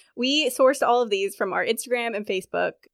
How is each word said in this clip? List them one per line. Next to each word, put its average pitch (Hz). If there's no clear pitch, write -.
we 269
sourced 262
all 240
of 233
these 196
from 196
our 180
Instagram 233
and 208
Facebook, 185